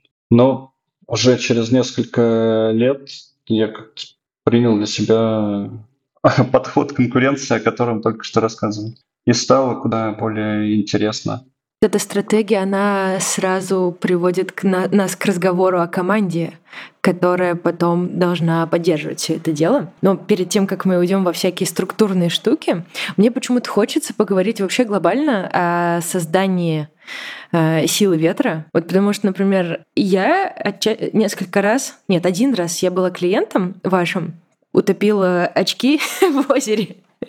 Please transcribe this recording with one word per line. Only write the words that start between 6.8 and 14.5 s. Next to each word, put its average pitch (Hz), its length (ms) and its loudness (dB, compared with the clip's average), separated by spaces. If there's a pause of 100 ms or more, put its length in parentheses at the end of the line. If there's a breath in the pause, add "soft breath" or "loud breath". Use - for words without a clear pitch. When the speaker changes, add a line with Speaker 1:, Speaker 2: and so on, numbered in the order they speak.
Speaker 1:
конкуренции, 131 640 0
о 107 40 -2
котором 113 400 -2
только 113 220 -2
что - 180 -2
рассказывал. 110 540 -4 (320)
И 120 60 4
стало 127 480 2
куда 113 320 -2
более 107 640 -2
интересно. 107 680 -2 (380)
Speaker 2:
Эта 208 160 2
стратегия, 208 600 0
она 196 600 0
сразу 185 800 -2
приводит 180 540 0